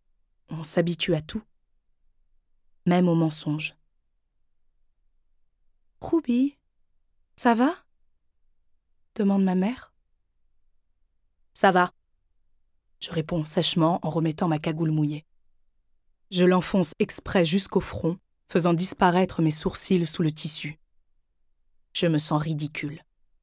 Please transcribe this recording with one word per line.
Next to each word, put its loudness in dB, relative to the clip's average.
on -10
s'habitue -2
à -2
tout, -10
même 4
aux 2
mensonges. « -2
Ruby, 0
ça 2
va ? » 2
demande 2
ma 2
mère. « -2
Ça 4
va », 2
je -14
réponds -4
sèchement 0
en -4
remettant -2
ma 0
cagoule -2
mouillée. -2
Je 2
l'enfonce 2
exprès 0
jusqu'au 0
front, -6
faisant 2
disparaître 2
mes 2
sourcils 0
sous -4
le 2
tissu. -8
Je 0
me 4
sens 0
ridicule, -6